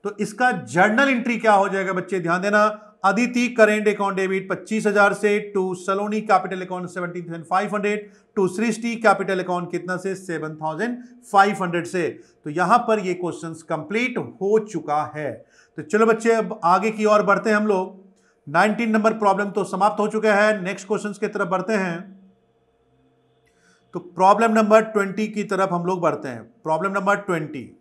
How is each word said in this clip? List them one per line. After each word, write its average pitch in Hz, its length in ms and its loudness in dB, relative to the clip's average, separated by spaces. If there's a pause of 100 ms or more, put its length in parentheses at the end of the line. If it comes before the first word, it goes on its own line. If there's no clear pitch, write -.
तो 202 160 -8
इसका 247 320 0
जर्नल 196 580 2
एंट्री 233 280 0
क्या 220 160 4
हो 196 160 6
जाएगा 190 240 -2
बच्चे? 185 260 -4
ध्यान 170 220 0
देना, 214 440 2 (200)
अदिति 240 420 2
करंट 214 400 4
अकाउंट 202 280 0
डेबिट 190 340 -2
पच्चीस 214 380 -4
हजार 202 260 4
से 208 160 0 (260)
to 190 60 2 (140)
सलोनी 202 460 -4
कैपिटल 190 400 0
अकाउंट 180 280 -8
सेवनटीन 175 340 -8
थाउजेंड 165 220 -12
फ़ाइव 196 300 -2
हंड्रेड 208 340 -4 (280)
to 190 180 2
सृष्टि 226 400 -2
कैपिटल 196 440 2
अकाउंट 180 320 -4
कितना 180 260 -6
से? 190 180 -6
सेवन 156 400 -8
थाउजेंड 160 420 -6 (340)
फ़ाइव 196 320 4
हंड्रेड 175 220 -4
से। 170 220 -4 (360)
तो 151 60 -10
यहाँ 180 280 2 (100)
पर 220 120 2
ये 180 140 -4
क्वेश्चंस 165 560 -8
कंप्लीट 208 480 -4
हो 190 420 -2 (120)
चुका 151 300 -2 (140)
है। 147 160 -6 (460)
तो 156 40 -12
चलो 214 240 2
बच्चे 220 280 2
अब 214 300 -2
आगे 190 280 4
की 214 140 -4
ओर 208 180 4
बढ़ते 196 260 2
हैं 214 80 4
हम 214 100 0
लोग। - 840 -6
नाइनटीन 214 360 2
नंबर 220 240 2
प्रॉब्लम 202 380 0
तो 202 120 -2
समाप्त 208 360 0
हो 208 80 0
चुका 214 280 0
है, 208 280 2
नेक्स्ट 190 240 -8
क्वेश्चंस 208 300 -4
की 208 100 -4
तरफ 196 200 -4
बढ़ते 185 260 -2
हैं। 185 240 -2 (2000)
तो 175 60 -8
प्रॉब्लम 202 520 4
नंबर 214 300 6
ट्वेंटी 214 460 -2
की 214 180 -6
तरफ 190 260 0
हम 175 140 -2
लोग 180 160 -2
बढ़ते 147 260 0
हैं। 117 160 -10 (200)
प्रॉब्लम 160 280 -2
नंबर 196 300 0
ट्वेंटी 143 440 -6 (160)